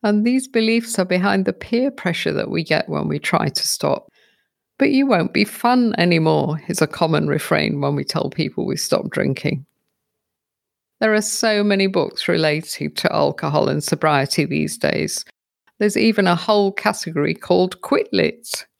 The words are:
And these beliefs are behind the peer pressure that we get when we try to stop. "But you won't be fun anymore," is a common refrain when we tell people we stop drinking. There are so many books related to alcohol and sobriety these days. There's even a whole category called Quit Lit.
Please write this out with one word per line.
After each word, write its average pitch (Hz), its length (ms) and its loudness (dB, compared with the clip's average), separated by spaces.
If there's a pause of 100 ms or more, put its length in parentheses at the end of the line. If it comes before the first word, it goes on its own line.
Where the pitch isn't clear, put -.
And 208 240 2
these 254 200 2
beliefs 226 520 0
are 185 80 2
behind 190 400 2
the 190 80 -2
peer 254 360 -2
pressure 175 440 -4
that - 160 -2
we 165 120 -2
get 156 280 -2
when 156 180 -2
we 147 100 -2
try - 300 0
to - 180 -2
stop. - 440 -2 (680)
"But 277 120 4
you 269 160 2
won't 190 260 2
be 208 120 2
fun 240 520 2
anymore," 160 720 2
is 170 140 0
a 151 40 2
common 156 400 0
refrain 156 540 0
when 143 160 0
we 143 80 -4
tell - 240 -4
people - 380 -4
we - 100 -4
stop - 320 -2
drinking. - 560 -2 (1400)
There 220 140 2
are 214 80 2
so 208 420 0
many 196 220 2
books - 420 -2
related 156 680 -2
to - 160 0
alcohol 147 560 0
and 151 120 -2
sobriety 147 600 0
these 151 320 -4
days. - 480 -2 (540)
There's 208 180 0
even 214 300 2
a 175 80 2
whole 202 360 2
category 165 640 -2
called 180 480 0
Quit - 320 0
Lit. - 540 -2 (140)